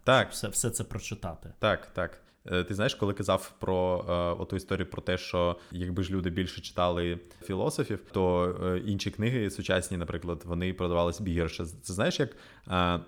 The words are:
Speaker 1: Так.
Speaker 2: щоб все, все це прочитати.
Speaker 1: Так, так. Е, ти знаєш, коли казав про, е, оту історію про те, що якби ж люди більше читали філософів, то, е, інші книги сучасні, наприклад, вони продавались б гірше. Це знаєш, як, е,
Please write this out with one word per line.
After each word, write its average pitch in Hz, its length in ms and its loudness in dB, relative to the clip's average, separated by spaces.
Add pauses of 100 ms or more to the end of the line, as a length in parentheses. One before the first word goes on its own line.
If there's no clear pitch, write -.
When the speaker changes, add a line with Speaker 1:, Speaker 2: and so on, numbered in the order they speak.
Speaker 1:
Так. 123 240 6
Speaker 2:
щоб - 60 -12
все, - 140 -6
все - 220 0
це - 140 -4
прочитати. - 760 -8
Speaker 1:
Так, 104 340 4
так. 87 280 -4 (240)
Е, 90 180 0
ти 104 120 -4
знаєш, 107 200 2
коли 101 180 0
казав 95 460 0
про, 92 500 2
е, - 20 0 (320)
оту 98 120 -4
історію 92 340 -2
про - 120 -8
те, 90 160 0
що 87 400 0 (140)
якби 90 320 -2
ж 85 100 -2
люди 92 160 0
більше 90 320 -2
читали 87 580 0 (240)
філософів, 101 560 -2 (120)
то, 90 440 4 (100)
е, 90 200 2
інші 101 260 0
книги 113 380 0
сучасні, 92 480 0
наприклад, 85 480 -4
вони 90 280 0
продавались 87 480 2
б 101 60 -2
гірше. 85 380 0
Це - 280 -10
знаєш, 120 260 2
як, 135 160 -2 (360)
е, 87 360 2